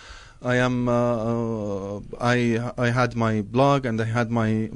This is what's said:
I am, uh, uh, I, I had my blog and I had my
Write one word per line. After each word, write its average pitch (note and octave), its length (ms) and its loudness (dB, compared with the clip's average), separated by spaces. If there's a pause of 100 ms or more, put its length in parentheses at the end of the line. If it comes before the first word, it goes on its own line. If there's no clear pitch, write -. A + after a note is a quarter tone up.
(420)
I B2 160 0
am, B2 300 2
uh, A#2+ 40 2
uh, A2+ 1080 -2 (220)
I, A#2+ 560 2
I A#2+ 140 2
had A#2+ 260 0
my A2+ 240 2
blog C3 440 2
and A2+ 140 -2
I A2+ 60 0
had A2+ 260 0
my A2 440 0